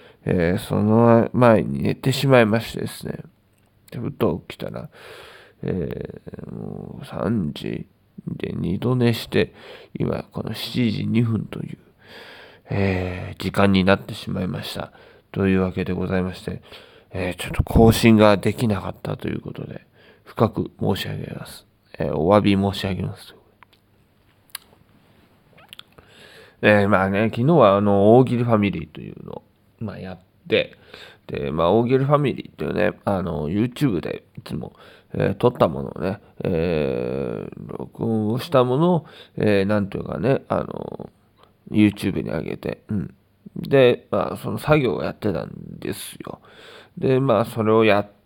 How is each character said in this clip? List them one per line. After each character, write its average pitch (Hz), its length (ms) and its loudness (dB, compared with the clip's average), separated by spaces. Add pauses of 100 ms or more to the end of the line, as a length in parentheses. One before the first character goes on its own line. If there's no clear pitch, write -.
(240)
え 90 320 2
ー、 - 20 -2
そ 101 240 -2
の 117 520 6
前 113 280 6
に 69 200 -4
寝 101 120 0
て - 160 -2
し 135 160 -2
ま 131 140 8
い 113 60 6
ま 107 120 2
し - 140 -8
て 50 80 -8
で - 60 -6
す - 200 -12
ね、 - 120 -10 (720)
で、 - 80 -12
ふ 107 140 -8
と 95 360 -2
起 - 80 -16
き - 20 -20
た 50 120 -10
ら、 58 180 -12 (720)
え 90 600 -8 (200)
ー、 - 120 -14
も 50 480 -12
う - 20 -16
三 92 480 -4
時 - 340 -8 (400)
で - 300 -8
二 87 220 -4
度 127 180 -2
寝 120 160 2
し - 160 -6
て、 - 260 0 (400)
今 - 380 -4
こ - 100 -8
の 113 120 -8
七 117 360 -2
時 101 160 -4
二 110 160 2
分 113 220 0
と - 180 -10
い - 120 -12
う、 - 40 -20 (920)
え 92 680 -2
ー、 - 40 -10
時 92 100 -4
間 101 180 4
に 95 140 6
な 98 120 4
っ - 60 -6
て 113 120 -12
し - 160 -12
ま 95 120 -4
い 92 60 -4
ま - 160 -6
し - 100 -10
た。 - 180 -10 (400)
と 98 160 0
い 95 80 4
う 95 40 4
わ 92 120 0
け 90 120 -2
で 92 80 -4
ご 92 140 -4
ざ 92 120 0
い 90 40 0
ま 92 120 -4
し - 80 -18
て、 - 200 -10 (480)
え 92 260 -6
ー、 - 40 -14
ち - 60 -10
ょ - 40 -10
っ - 20 -10
と - 100 -2
更 113 300 6
新 113 240 6
が 104 200 8
で 104 180 -2
き 123 140 -2
な 95 120 -2
か 92 80 -10
っ 90 120 -10
た 104 160 -6
と - 120 -8
い - 60 -6
う - 60 -8
こ - 120 -14
と - 120 -14
で、 - 220 -16 (380)
深 - 260 0
く 90 200 -6 (100)
申 101 160 0
し - 120 -8
上 101 80 -8
げ - 180 -10
ま - 120 -14
す。 - 200 -20 (320)
え - 120 -4
ー、 69 60 -4
お 85 180 4
詫 107 60 8
び 101 140 4
申 98 200 0
し - 120 -8
上 98 80 -4
げ 95 80 -6
ま 101 140 -8
す。 - 180 -20 (3250)
え 104 240 6
ー、 - 20 0
ま 95 140 4
あ 95 80 0
ね、 104 200 0
昨 117 160 -2
日 170 80 4
は 104 220 6
あ 101 40 2
の、 101 360 6
大 131 80 8
喜 120 140 -2
利 120 60 0
フ 120 60 0
ァ 110 80 4
ミ 101 120 2
リ 85 120 -8
ー - 40 -12
と - 140 -18
い 50 120 -12
う - 120 -18
の 50 100 -14
を、 - 80 -16 (360)
ま 104 140 -10
あ、 92 60 -14
や 92 160 -12
っ - 40 -20 (300)
て、 - 280 0 (500)
で、 69 240 -6
ま 80 140 0
あ、 87 60 4
大 117 160 4
喜 131 120 2
利 135 60 2
フ 143 80 2
ァ 143 60 4
ミ 135 160 0
リ - 100 -10
ー - 60 -20
っ - 40 -20
て - 100 -8
い 76 40 -4
う 76 40 -4
ね、 92 320 0
あ 95 180 0
の、 80 280 -4
YouTube 113 500 0
で - 240 -8 (140)
い - 40 -20
つ - 120 -12
も、 - 200 -10 (380)
え 98 180 0
ー、 98 40 -4
撮 120 140 2
っ 123 40 0
た 107 160 2
も 69 140 -6
の 64 140 -10
を - 40 -10
ね、 92 200 -6 (240)
え 67 1040 -2
ー、 - 300 -14
録 - 260 -8
音 110 260 0
を 123 80 -2
し - 120 -10
た 127 140 4
も 123 120 0
の 175 180 4
を、 156 120 -2 (300)
え 101 260 4
ー、 - 20 2
な 104 160 2
ん 98 80 -2
と - 100 -8
い - 40 -6
う - 20 -8
か - 140 -8
ね、 120 300 0
あ 104 100 0
の、 - 520 -10 (600)
YouTube 104 520 2
に 55 80 -6
上 80 120 -4
げ - 140 -8
て、 - 320 -8
う 107 60 -4
ん。 - 200 -6 (420)
で、 131 540 2
ま 95 240 -2
あ、 - 20 -10
そ - 140 -8
の - 80 -6
作 151 200 2
業 117 160 0
を 64 80 -6
や 87 80 -4
っ - 40 -10
て 104 180 -4
た 62 120 -4
ん 50 60 -14 (300)
で - 140 -6
す - 200 -16
よ。 - 260 -14 (560)
で、 131 220 2
ま 127 220 2
あ、 117 40 2
そ 113 200 -6
れ 110 80 4
を 113 120 6
や 104 160 4
っ - 80 -6 (180)